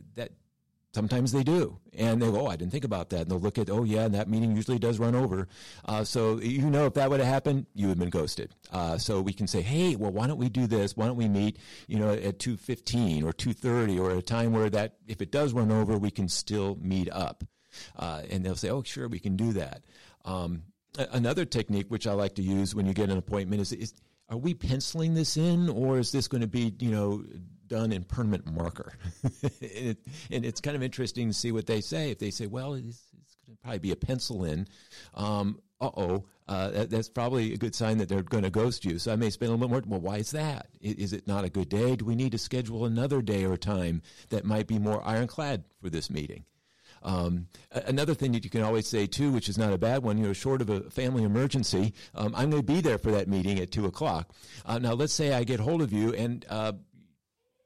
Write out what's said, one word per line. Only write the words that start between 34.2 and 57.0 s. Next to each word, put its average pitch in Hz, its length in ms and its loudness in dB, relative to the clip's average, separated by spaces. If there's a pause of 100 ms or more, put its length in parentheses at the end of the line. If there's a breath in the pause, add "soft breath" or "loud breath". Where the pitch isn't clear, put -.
in," 82 240 -2 (460 loud breath)
um, 104 460 -2 (200)
uh-oh, 98 460 0 (220 soft breath)
uh, 95 240 -2
that, 104 180 0
that's 110 200 -2
probably 117 440 0
a 107 40 -4
good 107 180 -2
sign 110 240 2
that 92 100 0
they're 95 140 0
gonna 101 260 0
ghost 110 360 0
you. 87 120 0
So 110 160 -2
I - 40 2
may 113 120 2
spend 113 200 -2
a 117 40 2
little 120 140 2
bit 120 200 0
more, 98 120 -2
"Well, 90 120 -2
why 104 60 -2
is 107 140 -4
that? 151 360 -4 (160)
I-, 107 140 -2
is 98 160 -4
it - 140 -6
not 101 180 0
a 92 40 0
good 90 200 -2
day? 120 260 4
Do 117 100 -4
we 113 100 0
need 127 160 2
to 117 80 -2
schedule 117 460 -4
another 127 360 2
day 101 240 2
or 95 80 2
a 90 40 0
time 87 440 0 (280 loud breath)
that 104 160 -2
might 107 220 0
be 110 120 0
more 104 260 0
ironclad 117 580 -2 (180)
for 92 80 -8
this 78 200 -4
meeting?" 76 360 -6 (580 soft breath)
Um, 87 440 0 (240 loud breath)
a-, 123 160 -4
another 139 260 0
thing 131 180 0
that 117 120 0
you - 60 -10
can 113 140 0
always 110 240 2
say, 104 200 0
too, 139 240 0
which 120 180 0
is 95 80 -2
not 107 160 4
a 92 40 2
bad 120 260 2
one, 107 140 2
you 110 80 2
know, 101 80 2
short 131 280 0
of 107 80 -2
a 101 200 0
family 127 340 0
emergency, 110 720 2 (220 loud breath)
um, 107 200 -2
"I'm 135 140 2
gonna 151 140 2
be 151 180 2
there 113 160 4
for 110 140 0
that 101 160 2
meeting 98 320 2
at 90 120 -4
two 107 140 0
o'clock." 90 480 -2 (320 loud breath)
Uh, 113 140 -2
now, 120 140 2
let's 143 200 0
say 147 200 2
I 123 100 2
get 120 160 0
hold 156 220 2
of 123 100 0
you 107 220 2
and, 120 360 -2
uh, 110 240 -2 (920)